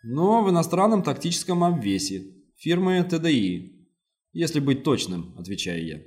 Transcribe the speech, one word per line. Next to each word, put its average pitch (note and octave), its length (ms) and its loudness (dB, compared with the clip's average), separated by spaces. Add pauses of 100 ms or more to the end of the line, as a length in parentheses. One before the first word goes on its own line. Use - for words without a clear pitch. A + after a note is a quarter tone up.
но F3+ 400 2
в G3 60 4
иностранном F#3 540 2
тактическом E3+ 600 -2
обвесе, G2 600 0 (320)
фирмы F3+ 480 0
Т E3+ 140 -2
Д D#3+ 160 2
И, F#2 540 -2 (440)
если E3 280 -2
быть C#3 240 0
точным», F2+ 540 -2
отвечаю F2+ 480 -8
я. D2+ 200 -12